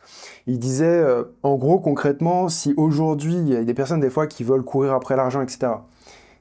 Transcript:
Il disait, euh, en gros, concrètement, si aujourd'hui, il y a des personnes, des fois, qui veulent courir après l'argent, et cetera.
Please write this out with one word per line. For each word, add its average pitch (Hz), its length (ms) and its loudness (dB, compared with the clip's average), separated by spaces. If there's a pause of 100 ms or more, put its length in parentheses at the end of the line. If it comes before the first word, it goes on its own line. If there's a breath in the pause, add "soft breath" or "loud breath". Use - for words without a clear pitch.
(460 loud breath)
Il 127 140 -2
disait, 131 260 0
euh, 156 380 2 (180)
en 139 140 2
gros, 147 240 2
concrètement, 165 680 0
si 147 260 -2
aujourd'hui, 156 600 0
il 170 120 0
y 131 80 2
a 113 80 0
des 117 100 0
personnes, 139 280 -2
des 131 80 2
fois, 151 180 0
qui 127 160 -10
veulent 127 200 2
courir 135 300 0
après 131 220 0
l'argent, 131 260 0
et 127 60 -4
cetera. 120 400 -6 (540 loud breath)